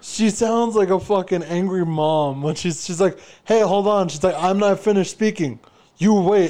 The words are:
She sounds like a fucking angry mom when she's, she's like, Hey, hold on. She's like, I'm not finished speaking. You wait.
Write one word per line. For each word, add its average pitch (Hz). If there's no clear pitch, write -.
She -
sounds 226
like 202
a 185
fucking 185
angry 180
mom 156
when 151
she's, 165
she's 170
like, 190
Hey, 220
hold 196
on. 202
She's 147
like, 180
I'm 185
not 202
finished 196
speaking. 196
You 202
wait. 196